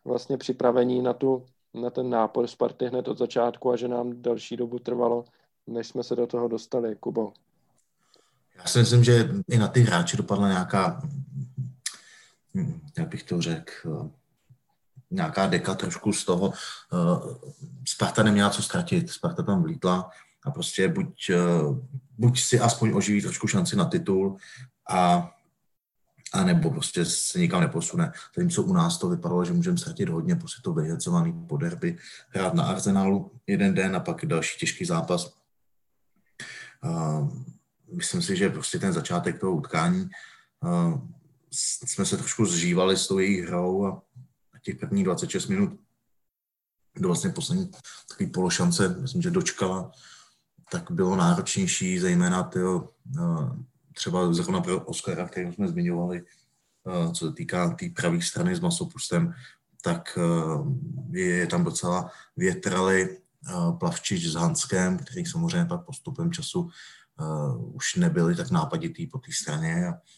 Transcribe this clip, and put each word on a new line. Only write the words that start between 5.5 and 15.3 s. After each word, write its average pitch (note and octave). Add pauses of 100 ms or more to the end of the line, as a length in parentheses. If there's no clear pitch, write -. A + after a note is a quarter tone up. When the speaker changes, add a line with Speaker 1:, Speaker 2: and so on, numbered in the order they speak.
Speaker 1:
než A#2
jsme A#2+
se A#2+
do A#2+
toho A#2+
dostali, A2+
Kubo? A2 (1200)
Speaker 2:
Já F2+
si -
myslím, A#2+
že A#2+ (200)
i B2
na G#2
ty B2
hráče F2
dopadla G2+
nějaká, F#2 (1500)
hm, F#2+ (160)
jak E2+
bych -
to F2
řekl, D#2+ (1000)
nějaká F#2